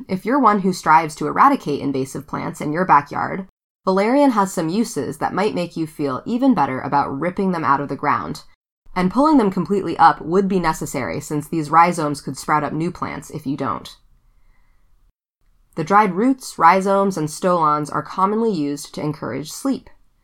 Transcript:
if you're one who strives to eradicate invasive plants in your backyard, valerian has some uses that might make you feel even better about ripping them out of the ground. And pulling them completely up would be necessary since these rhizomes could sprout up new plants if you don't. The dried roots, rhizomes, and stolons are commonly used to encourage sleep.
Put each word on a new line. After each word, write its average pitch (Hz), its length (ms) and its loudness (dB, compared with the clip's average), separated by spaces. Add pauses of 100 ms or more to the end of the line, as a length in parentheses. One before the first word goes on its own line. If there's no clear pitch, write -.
if 190 200 -6
you're 262 140 2
one 208 200 4
who 185 140 2
strives 160 400 4
to 147 140 -4
eradicate 202 520 2
invasive 139 460 -4
plants 151 340 -8
in 151 140 -4
your 175 100 0
backyard, 170 640 0 (400)
valerian 233 460 2
has 196 200 0
some 165 160 -2
uses 160 480 -4
that - 160 -4
might 190 220 -2
make 175 240 -6
you 160 80 -4
feel 139 400 -4
even 247 260 2
better 139 300 0
about 143 260 0
ripping 180 440 -2
them 165 120 -2
out 135 160 2
of 143 80 -6
the 143 80 -6
ground. 113 460 -4 (540)
And 185 160 0
pulling 294 240 4
them 208 160 4
completely 185 460 -2
up 156 240 6
would 185 260 2
be 190 100 0
necessary 151 600 -2
since 151 260 -4
these 156 240 -4
rhizomes 165 500 2
could - 160 -10
sprout 151 280 -2
up 143 80 -6
new 160 180 -4
plants 147 400 -10
if - 160 -12
you 135 100 -4
don't. 110 400 -6 (1800)
The 165 80 -4
dried 196 300 4
roots, 254 440 -2
rhizomes, 196 580 4
and 156 140 -2
stolons 151 600 0
are 147 120 -2
commonly 214 480 0
used 147 440 -4
to - 60 -10
encourage 147 520 -6
sleep. - 360 -4 (360)